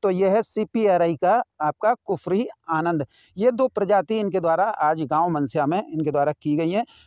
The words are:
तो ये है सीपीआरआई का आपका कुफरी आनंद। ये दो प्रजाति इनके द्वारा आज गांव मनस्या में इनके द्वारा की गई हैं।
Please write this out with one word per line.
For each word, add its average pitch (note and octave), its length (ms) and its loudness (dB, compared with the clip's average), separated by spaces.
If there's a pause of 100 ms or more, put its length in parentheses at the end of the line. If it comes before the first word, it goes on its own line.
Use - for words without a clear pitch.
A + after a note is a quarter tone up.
तो G3 80 2
ये F#3 180 2
है G#3 140 2
सीपीआरआई F3+ 720 0
का G3 300 2 (160)
आपका F3+ 340 0
कुफरी F#3+ 540 -4 (220)
आनंद। D#3+ 360 -2 (300)
ये A3+ 140 2
दो B3+ 180 0
प्रजाति G3+ 500 0
इनके F#3+ 220 -2
द्वारा E3 240 2
आज D#3+ 360 0
गांव D#3 300 0
मनस्या C#3+ 360 -2
में F3 220 -2
इनके D#3 220 -4
द्वारा C#3+ 220 0
की D3 240 -2
गई E3 140 0
हैं। G#3+ 160 -2 (200)